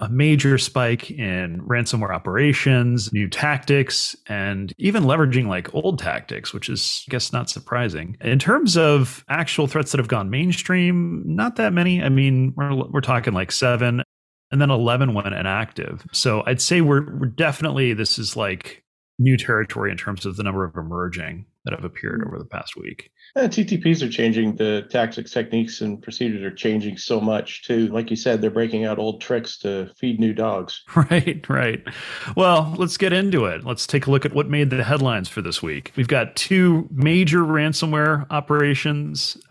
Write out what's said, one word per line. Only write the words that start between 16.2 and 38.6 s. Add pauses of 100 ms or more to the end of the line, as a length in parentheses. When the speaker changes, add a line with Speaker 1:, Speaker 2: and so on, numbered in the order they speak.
Speaker 1:
I'd
say
we're,
we're
definitely,
this
is,
like, (340)
new
territory
in
terms
of
the
number
of
emerging (180)
that
have
appeared
Speaker 2:
Mm.
Speaker 1:
over
the
past
week. (260)
Speaker 2:
And
T
T
Ps
are
changing.
The
tactics,
techniques,
and
procedures
are
changing
so
much,
too.
Like
you
said,
they're
breaking
out
old
tricks
to
feed
new
dogs.
Speaker 1:
<laughs> (160)
Right,
right. (540)
Well,
let's
get
into
it.
Let's
take
a
look
at
what
made
the
headlines
for
this
week.
We've
got
two
major
ransomware
operations, (140)